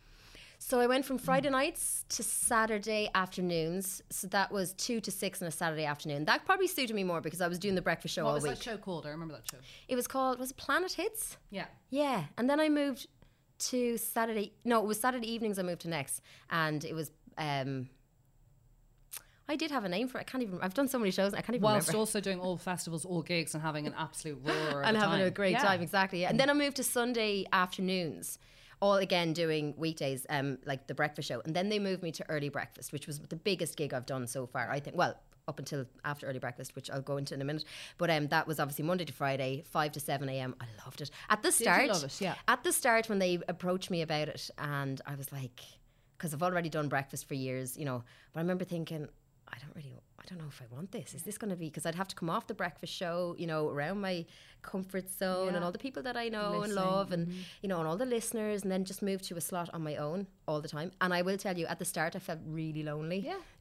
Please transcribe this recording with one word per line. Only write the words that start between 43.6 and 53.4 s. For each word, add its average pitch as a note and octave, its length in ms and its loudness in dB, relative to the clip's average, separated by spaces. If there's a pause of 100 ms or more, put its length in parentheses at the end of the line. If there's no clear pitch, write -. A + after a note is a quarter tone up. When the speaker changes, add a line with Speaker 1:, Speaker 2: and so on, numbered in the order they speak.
Speaker 1:
me E3+ 120 2
about D3+ 260 0
it, - 300 -8
and C#3 480 -2
I C#3+ 100 -6
was C#3 160 -8
like, C3 300 -10 (560)
'cause D#3 160 -4
I've C#3+ 100 -2
already F3 240 2
done D3+ 220 0
breakfast C#3 400 -2
for D3 60 -4
years, C3 420 -4
you D3+ 80 -4
know, B2 180 -2 (300)
but D#3 60 -4
I - 40 -2
remember F3+ 220 0
thinking, D#3+ 420 -6 (400)
"I - 120 -12
don't D3 160 -16
really, C#3 180 -12 (260)
I - 60 -18
don't F3+ 140 -12
know D#3 100 -10
if C3+ 120 -16
I B2 40 -14 (100)
want E3+ 160 -10
this. - 220 -10
Is E3+ 100 -10
this G#3 140 -8
gonna G3+ 180 -4
be," E3 140 -6
'cause D3 160 -8
I'd E3 100 0
have F#3 140 -2
to - 60 -10
come E3 140 -2
off A3 180 -2
the A3+ 60 -6
breakfast - 380 -6
show, F3 480 -2
you F3 80 -2